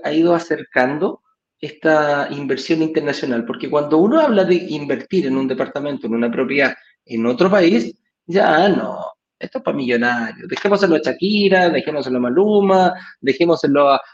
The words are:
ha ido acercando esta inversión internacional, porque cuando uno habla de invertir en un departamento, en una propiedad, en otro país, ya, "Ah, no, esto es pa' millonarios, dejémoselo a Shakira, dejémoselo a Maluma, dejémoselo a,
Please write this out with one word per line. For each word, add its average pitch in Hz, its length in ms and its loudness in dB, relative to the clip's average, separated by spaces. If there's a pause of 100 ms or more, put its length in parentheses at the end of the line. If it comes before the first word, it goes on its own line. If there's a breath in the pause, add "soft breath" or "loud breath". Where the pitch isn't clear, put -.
ha 147 100 -4
ido 165 200 2
acercando 151 880 -2 (380)
esta 147 720 0
inversión 143 500 -4
internacional, 143 640 -2
porque 135 240 -8
cuando 147 280 0
uno 214 220 4
habla 233 240 4
de 180 120 2
invertir 147 680 -4
en 131 120 -2
un 135 100 -2
departamento, 135 600 -6
en 110 60 -4
una 117 180 -2
propiedad, 131 440 -2 (300 soft breath)
en 113 200 -4
otro 127 240 2
país, 196 460 2 (320)
ya, 175 380 2
"Ah, 208 40 4
no, 117 280 -2 (420)
esto - 180 -10
es - 60 -12
pa' 165 100 -2
millonarios, 120 760 -2
dejémoselo 196 480 2
a 147 40 2
Shakira, 185 680 2
dejémoselo 139 480 -2
a 123 40 -2
Maluma, 190 720 2 (280 loud breath)
dejémoselo 143 680 2
a, 135 120 2 (120)